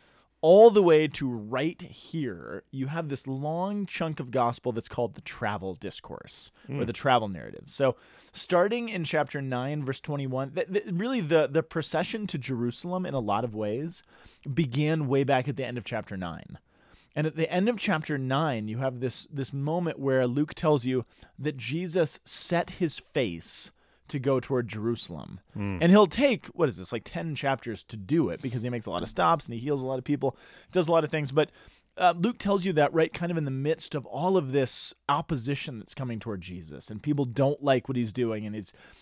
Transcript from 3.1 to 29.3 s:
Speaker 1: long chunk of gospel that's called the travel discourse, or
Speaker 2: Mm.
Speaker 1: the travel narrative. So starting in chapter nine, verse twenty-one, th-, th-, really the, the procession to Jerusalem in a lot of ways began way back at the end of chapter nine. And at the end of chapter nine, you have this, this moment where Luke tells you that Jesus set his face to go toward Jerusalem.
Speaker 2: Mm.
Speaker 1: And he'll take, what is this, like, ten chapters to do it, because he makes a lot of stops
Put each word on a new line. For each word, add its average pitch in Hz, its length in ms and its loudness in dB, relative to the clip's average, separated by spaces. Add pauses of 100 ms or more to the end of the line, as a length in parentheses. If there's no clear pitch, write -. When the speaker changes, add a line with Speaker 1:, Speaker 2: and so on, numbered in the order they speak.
Speaker 1:
long 170 600 -4
chunk 160 320 -4
of 123 100 -8
gospel 120 420 0
that's 113 160 -4
called 120 280 -4
the - 60 -16
travel 95 520 -4
discourse, - 760 -12 (180)
or 131 60 -6
Speaker 2:
Mm. 143 100 -2
Speaker 1:
the 113 80 -2
travel 123 340 4
narrative. 55 380 -10
So 135 300 2 (380)
starting 208 540 2
in 190 160 -4
chapter 147 380 -2
nine, 135 420 -4
verse 127 160 -4
twenty-one, 135 520 -4
th-, 170 200 -2
th-, 208 200 0
really 226 300 0
the, 156 300 4
the 156 120 2
procession 175 640 -2
to 175 100 -6
Jerusalem 135 680 -4
in 139 100 -4
a 131 40 0
lot 104 240 0
of 113 120 -4
ways 113 480 -4 (480)
began 151 560 0
way 139 160 2
back 127 240 2
at 131 100 -4
the 131 80 -6
end 120 120 -6
of 110 60 -6
chapter 107 340 -8
nine. 85 420 -10 (560)
And 151 100 2
at 151 100 -2
the 160 160 0
end 185 160 2
of 233 120 0
chapter 156 400 -2
nine, 131 480 0
you 107 100 -4
have 127 220 -2
this, 123 340 -4
this 139 180 -4
moment 151 460 -2
where 131 300 2
Luke 143 260 0
tells 151 320 4
you 127 180 0 (360)
that 139 180 -4
Jesus 156 680 -2
set - 460 -2
his - 280 -2
face - 720 -6 (380)
to 143 100 -4
go 131 200 2
toward 123 300 -2
Jerusalem. 107 720 -6 (180)
Speaker 2:
Mm. 101 240 -2
Speaker 1:
And 170 100 8
he'll 208 140 10
take, 233 420 2
what 160 220 0
is 87 80 -6
this, 92 160 -6
like, 113 100 -4
ten 165 320 -6
chapters 127 500 -4
to - 120 -12
do 110 320 0
it, 85 120 -6
because 120 220 -4
he 123 60 -4
makes 120 160 -6
a 95 60 -8
lot 87 100 -2
of - 80 -4
stops 170 360 2